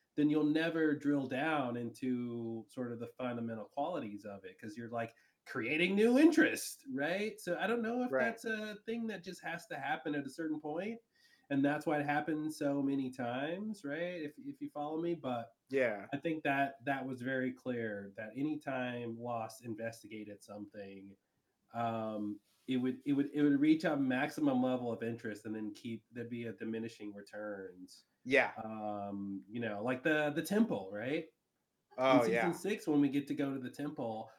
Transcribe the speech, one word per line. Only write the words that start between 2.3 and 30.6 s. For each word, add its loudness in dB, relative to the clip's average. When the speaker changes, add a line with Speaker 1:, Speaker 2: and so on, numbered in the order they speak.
Speaker 1:
sort -6
of -8
the -8
fundamental -4
qualities -4
of -10
it, -16
'cause -12
you're, -10
like, -4
creating 2
new 8
interest, 6
right? -2
So -2
I 0
don't 2
know 0
if -2
Speaker 2:
Right. 2
Speaker 1:
that's 2
a -4
thing -2
that -6
just -10
has -6
to -6
happen -2
at -2
a -8
certain -6
point, -4
and 4
that's 2
why 2
it 0
happens 0
so 2
many 0
times, -4
right? -4
If, -6
if -12
you -8
follow -4
me, 0
but -4
Speaker 2:
Yeah. 2
Speaker 1:
I -2
think -2
that 2
that 0
was -6
very 0
clear -4
that -10
anytime -2
Lost -4
investigated -8
something, -14
um, -2
it 2
would, 0
it 2
would, 0
it 4
would 6
reach 6
a 4
maximum 2
level 0
of -4
interest -4
and -6
then -6
keep, -8
there'd -8
be -6
a -6
diminishing -6
returns. -10
Speaker 2:
Yeah. 4
Speaker 1:
Um, -6
you -6
know, -2
like 0
the, 4
the -2
temple, 2